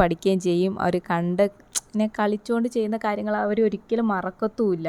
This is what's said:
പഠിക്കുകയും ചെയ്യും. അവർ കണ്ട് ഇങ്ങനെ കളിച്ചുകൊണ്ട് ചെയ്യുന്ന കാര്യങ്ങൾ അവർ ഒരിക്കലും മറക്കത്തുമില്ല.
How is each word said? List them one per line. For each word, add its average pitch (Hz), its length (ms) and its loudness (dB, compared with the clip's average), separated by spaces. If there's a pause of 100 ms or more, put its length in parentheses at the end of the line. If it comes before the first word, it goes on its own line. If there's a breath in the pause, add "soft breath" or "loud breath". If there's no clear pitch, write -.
പഠിക്കുകയും 180 460 2
ചെയ്യും. 180 260 2 (120)
അവർ 180 100 0 (160)
കണ്ട് 175 340 2 (460)
ഇങ്ങനെ 214 260 0
കളിച്ചുകൊണ്ട് 220 560 0
ചെയ്യുന്ന 220 300 -2
കാര്യങ്ങൾ 208 300 -2 (100)
അവർ 208 220 -2
ഒരിക്കലും 226 460 -2
മറക്കത്തുമില്ല. 185 760 -2